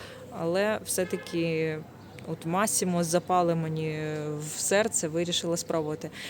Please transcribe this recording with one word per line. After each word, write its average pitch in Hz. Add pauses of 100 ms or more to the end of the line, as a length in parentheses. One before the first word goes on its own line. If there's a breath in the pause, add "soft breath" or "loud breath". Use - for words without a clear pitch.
(400 loud breath)
але 190
все-таки 165 (500)
от 165
Massimo 180
запали 175
мені 156 (400)
в 151
серце, 208
вирішила 170
спробувати. 156 (200 loud breath)